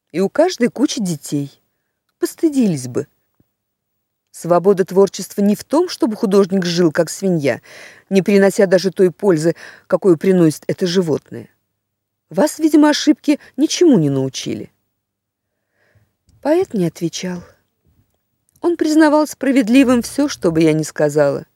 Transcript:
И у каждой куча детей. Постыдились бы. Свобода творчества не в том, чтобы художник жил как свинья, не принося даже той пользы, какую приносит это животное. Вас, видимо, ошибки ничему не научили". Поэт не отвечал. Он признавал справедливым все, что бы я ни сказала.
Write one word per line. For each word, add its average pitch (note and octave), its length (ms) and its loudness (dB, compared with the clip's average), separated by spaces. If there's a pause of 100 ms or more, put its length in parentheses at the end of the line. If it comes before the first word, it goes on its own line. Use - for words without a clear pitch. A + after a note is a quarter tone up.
(140)
И - 60 -4
у G3 80 0
каждой D#4 400 0
куча B3+ 320 -4
детей. D3 600 -8 (600)
Постыдились A#3+ 640 -2
бы. A#2 220 -8 (1200)
Свобода F3 540 0
творчества G3 580 -2
не G3+ 120 2
в - 80 -10
том, E4+ 260 -2
чтобы A3 280 -4
художник F#3+ 480 0
жил F3 260 0
как D#3 180 -2
свинья, D#3 520 -2 (500)
не F#3+ 100 2
принося G3 460 2
даже F3+ 240 2
той F3+ 220 0
пользы, E3 420 0 (320)
какую F3+ 320 2
приносит F3+ 480 2
это F3+ 220 -4
животное. D3 600 -4 (840)
Вас, G3 280 -2
видимо, D4+ 320 4
ошибки - 480 0 (180)
ничему D4+ 420 2
не D3 120 2
научили". C3+ 640 -6 (1700)
Поэт E4 320 -2
не F#3 120 0
отвечал. F3 580 -8 (1160)
Он E4+ 160 -2
признавал D4+ 500 2
справедливым B3 760 2
все, C#4+ 260 -4
что - 220 -4
бы E3 120 0
я D#3 100 4
ни D#3 100 -2
сказала. D3 720 -2